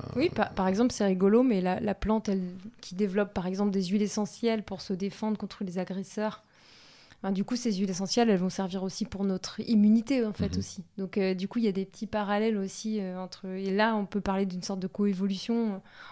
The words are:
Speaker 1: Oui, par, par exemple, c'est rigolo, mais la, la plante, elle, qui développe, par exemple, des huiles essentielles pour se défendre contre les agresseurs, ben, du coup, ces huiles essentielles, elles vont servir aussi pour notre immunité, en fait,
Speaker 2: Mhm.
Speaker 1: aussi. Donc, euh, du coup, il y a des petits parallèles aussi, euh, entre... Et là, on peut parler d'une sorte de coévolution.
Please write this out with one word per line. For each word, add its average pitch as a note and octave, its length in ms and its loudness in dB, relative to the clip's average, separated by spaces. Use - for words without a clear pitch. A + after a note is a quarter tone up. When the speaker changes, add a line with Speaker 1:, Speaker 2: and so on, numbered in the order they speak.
Speaker 1:
Oui, D#4 140 2
par, - 240 -2
par F#3 160 0
exemple, A#3 240 2
c'est G#3 120 0
rigolo, G3 380 6
mais A3+ 160 4
la, F#3 220 0
la G3+ 140 -2
plante, G#3+ 340 0
elle, F#3+ 140 0
qui - 160 -14
développe, G3+ 380 0
par F3+ 140 -4
exemple, G3 240 2
des G3 120 0
huiles G3 200 2
essentielles G#3+ 600 -2
pour F#3+ 180 -8
se - 120 -6
défendre G3 440 -2
contre G#3 280 -10
les F3+ 140 -6
agresseurs, F#3+ 640 -6
ben, F#3+ 80 -2
du G3 120 0
coup, B3 120 -2
ces A#3+ 180 0
huiles F#3+ 180 0
essentielles, G3 400 2
elles F#3 80 6
vont F#3 100 0
servir F#3+ 320 -4
aussi F#3+ 240 -4
pour F#3+ 200 -4
notre F#3+ 340 -4
immunité, A3+ 680 6
en G#3+ 80 -2
fait, E2+ 200 -2
Speaker 2:
Mhm. F2+ 40 -2
Speaker 1:
aussi. G2 260 -6
Donc, F#3+ 220 -4
euh, F#3+ 160 2
du F#3 120 -2
coup, - 120 -4
il A3+ 60 4
y - 20 4
a G3 40 4
des F#3+ 140 -2
petits - 220 -10
parallèles G#3 500 0
aussi, G#3 420 -4
euh, F#3 220 -4
entre... F#3 240 -12
Et F#3+ 240 -4
là, G#3+ 260 4
on G#3 120 0
peut G3+ 140 -2
parler G3 260 2
d'une F3+ 160 -4
sorte G3 160 -4
de F#3 80 -2
coévolution. G3+ 960 0